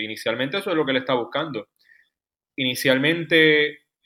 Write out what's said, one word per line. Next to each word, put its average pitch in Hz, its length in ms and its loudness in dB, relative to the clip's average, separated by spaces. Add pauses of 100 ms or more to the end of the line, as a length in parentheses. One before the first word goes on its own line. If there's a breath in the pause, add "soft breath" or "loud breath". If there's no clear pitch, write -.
inicialmente 117 520 -4
eso 196 140 -4
es 165 60 0
lo 147 100 0
que 135 60 -2
él 131 60 0
está 135 140 -2
buscando. 127 560 -4 (880 soft breath)
Inicialmente, 147 1200 2 (260)